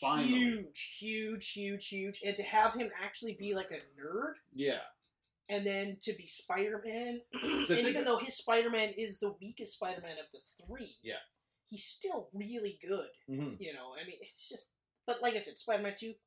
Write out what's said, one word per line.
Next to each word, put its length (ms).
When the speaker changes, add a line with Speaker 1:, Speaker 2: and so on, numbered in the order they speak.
Speaker 1:
Finally. 280
Speaker 2:
Huge, 720
huge, 520
huge, 360
huge. 340
And 140
to 60
have 320
him 200
actually 400
be, 200
like, 160
a 80
nerd 340
Speaker 1:
Yeah. 300
Speaker 2:
and 180
then 360
to 100
be 160
Spider-Man, 1000
<clears throat> 60
Speaker 1:
So 60
Speaker 2:
and 180
Speaker 1:
think 220
Speaker 2:
even 80
Speaker 1:
of 80
Speaker 2:
though 140
his 180
Spider-Man 600
is 240
the 120
weakest 420
Spider-Man 440
of 140
the 80
three, 360
Speaker 1:
Yeah. 180
Speaker 2:
he's 200
still 500
really 480
good. 280
Speaker 1:
Mm-hmm. 300
Speaker 2:
You 140
know, 260
I 60
mean, 160
it's 300
just, 200
but 160
like 120
I 40
said, 180
Spider-Man 420
Two, 160